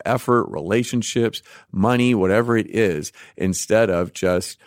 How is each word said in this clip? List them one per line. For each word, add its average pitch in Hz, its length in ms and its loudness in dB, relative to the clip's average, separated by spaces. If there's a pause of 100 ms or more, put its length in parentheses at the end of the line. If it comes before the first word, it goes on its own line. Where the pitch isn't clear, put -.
effort, 120 440 0
relationships, 113 920 -2 (280)
money, 120 440 2
whatever 110 420 2
it 110 120 0
is, 92 420 -2 (260)
instead 107 540 0
of 87 220 -2
just 90 540 -2